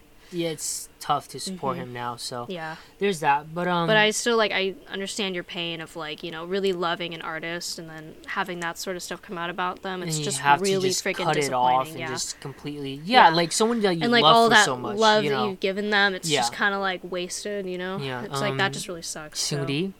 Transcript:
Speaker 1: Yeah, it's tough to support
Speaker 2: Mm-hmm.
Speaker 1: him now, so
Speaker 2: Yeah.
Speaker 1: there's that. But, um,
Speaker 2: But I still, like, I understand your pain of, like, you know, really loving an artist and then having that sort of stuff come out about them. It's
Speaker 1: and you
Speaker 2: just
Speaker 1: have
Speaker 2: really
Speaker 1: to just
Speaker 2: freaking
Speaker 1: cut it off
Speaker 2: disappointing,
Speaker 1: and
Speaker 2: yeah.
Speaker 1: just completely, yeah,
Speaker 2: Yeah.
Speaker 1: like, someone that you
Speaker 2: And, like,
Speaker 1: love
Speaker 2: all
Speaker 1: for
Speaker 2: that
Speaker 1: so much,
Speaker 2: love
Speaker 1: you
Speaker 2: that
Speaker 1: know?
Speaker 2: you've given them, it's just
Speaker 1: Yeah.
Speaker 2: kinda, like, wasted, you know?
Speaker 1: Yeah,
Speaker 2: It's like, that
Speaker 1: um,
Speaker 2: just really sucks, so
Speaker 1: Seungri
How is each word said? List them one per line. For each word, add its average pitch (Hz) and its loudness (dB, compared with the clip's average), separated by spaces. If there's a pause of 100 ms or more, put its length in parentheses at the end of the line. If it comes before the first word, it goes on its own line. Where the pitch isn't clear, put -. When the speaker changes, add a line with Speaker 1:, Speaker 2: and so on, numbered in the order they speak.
(320)
Speaker 1:
Yeah, 170 -2
it's - -8 (100)
tough - -2
to - -12
support 156 -4
Speaker 2:
Mm-hmm. 131 -8
Speaker 1:
him 123 -12
now, 120 -6
so 120 -8
Speaker 2:
Yeah. 165 -8 (200)
Speaker 1:
there's 196 0
that. 151 0
But, 175 -2
um, 170 2
Speaker 2:
But 214 4
I 214 6
still, 233 0
like, 214 2
I 190 -2 (180)
understand 196 -6
your 175 -6
pain 170 -8
of, 160 -14
like, 156 -10
you 170 -8
know, 165 -10
really 190 0
loving 170 -2
an 160 -12
artist 165 -8
and 165 -12
then 160 -16 (100)
having 185 -6
that 170 -6
sort 190 -6
of 170 -8
stuff 175 -10
come 180 -12
out 170 -6
about 180 -6
them. 190 -6
It's 165 -4
Speaker 1:
and 156 -2
you 151 -4
Speaker 2:
just 147 -4
Speaker 1:
have 143 6
Speaker 2:
really 196 2
Speaker 1:
to 190 2
just 185 0
Speaker 2:
freaking 190 -2
Speaker 1:
cut 156 2
it 139 2
off 127 4
Speaker 2:
disappointing, 156 -12
Speaker 1:
and 160 -10
Speaker 2:
yeah. 160 -6
Speaker 1:
just - -6
completely, 143 -8
yeah, 214 8
Speaker 2:
Yeah. 160 4
Speaker 1:
like, 170 2
someone 226 2
that 185 2
you 165 -2
Speaker 2:
And, 240 2
like, 233 6
Speaker 1:
love 160 10
Speaker 2:
all 233 8
Speaker 1:
for - 6
Speaker 2:
that 208 10
Speaker 1:
so 135 0
much, 123 -6
Speaker 2:
love 214 6
Speaker 1:
you 147 0
Speaker 2:
that 139 2
Speaker 1:
know? 208 0
Speaker 2:
you've 185 -8
given 202 -2
them, 202 4
it's 175 -6
just 131 2
Speaker 1:
Yeah. - -12
Speaker 2:
kinda, 202 0
like, 185 -2
wasted, 185 -6
you 180 -6
know? 185 -6
Speaker 1:
Yeah, 131 -6
Speaker 2:
It's 139 -4
like, 131 0
that 190 2
Speaker 1:
um, 139 -2
Speaker 2:
just - -8
really 170 -10
sucks, - -10
so - -2
Speaker 1:
Seungri 143 -2